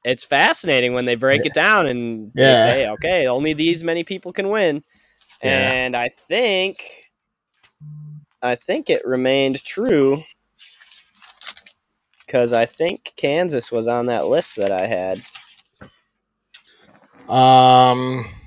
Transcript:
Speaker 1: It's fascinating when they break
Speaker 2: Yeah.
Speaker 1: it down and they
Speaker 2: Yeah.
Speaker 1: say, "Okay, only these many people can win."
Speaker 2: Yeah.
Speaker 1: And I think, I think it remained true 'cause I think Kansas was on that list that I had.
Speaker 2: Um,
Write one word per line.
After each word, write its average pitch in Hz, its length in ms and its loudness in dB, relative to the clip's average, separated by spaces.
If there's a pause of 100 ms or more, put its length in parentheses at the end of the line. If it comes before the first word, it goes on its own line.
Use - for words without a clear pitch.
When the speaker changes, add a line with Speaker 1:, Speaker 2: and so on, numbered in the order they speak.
Speaker 1:
It's 123 200 -4
fascinating 139 720 0
when 123 120 -2
they 123 100 0
break 135 240 2
Speaker 2:
Yeah. 156 80 -2
Speaker 1:
it - 60 -8
down 185 340 2
and 117 480 -6
they 131 80 4
Speaker 2:
Yeah. 127 200 6
Speaker 1:
say, 120 260 2
"Okay, 156 380 -2
only 139 260 0
these 165 300 -2
many 170 200 -4
people 180 280 -12
can 196 180 -4
win." 175 340 0 (600)
Speaker 2:
Yeah. 131 60 -2 (220)
Speaker 1:
And 127 260 -4
I 120 120 -4
think, 196 1000 -6 (1300)
I 123 140 -2
think 269 340 -6
it - 160 -2
remained 131 580 -2
true 156 600 0 (2000)
'cause 120 260 0
I 117 120 2
think - 520 -8
Kansas 151 540 -4
was 113 160 -4
on 120 200 -2
that 110 180 -2
list 139 300 -2
that 98 160 -2
I 95 160 -2
had. 95 320 -4 (2000)
Speaker 2:
Um, 127 960 6 (220)